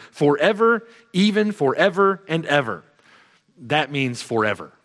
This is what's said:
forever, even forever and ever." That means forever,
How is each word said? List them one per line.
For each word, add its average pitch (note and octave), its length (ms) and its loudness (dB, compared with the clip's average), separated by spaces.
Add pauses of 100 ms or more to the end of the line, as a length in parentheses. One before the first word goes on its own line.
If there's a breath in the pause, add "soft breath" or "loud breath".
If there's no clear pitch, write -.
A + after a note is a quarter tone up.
(120)
forever, G#3 720 2 (260 loud breath)
even G#3 380 2
forever F#3+ 800 0
and D#3+ 180 -4
ever." A#2+ 380 -2 (800 soft breath)
That C#3 280 -2
means C3+ 320 -4
forever, G#2 500 -4 (120)